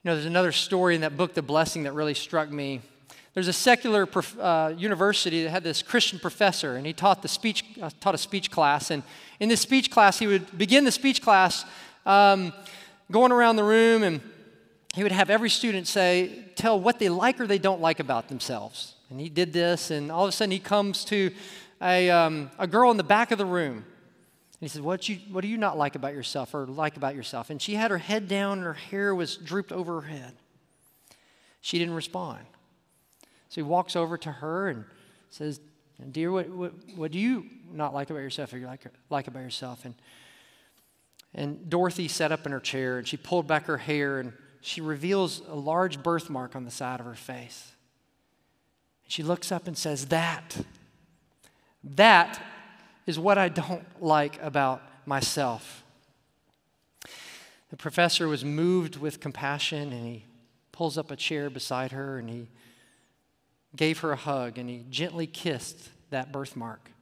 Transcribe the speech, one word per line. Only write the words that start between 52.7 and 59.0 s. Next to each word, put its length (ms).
is 140
what 180
I 120
don't 360
like 400
about 400
myself." 800
The 60
professor 520
was 160
moved 520
with 240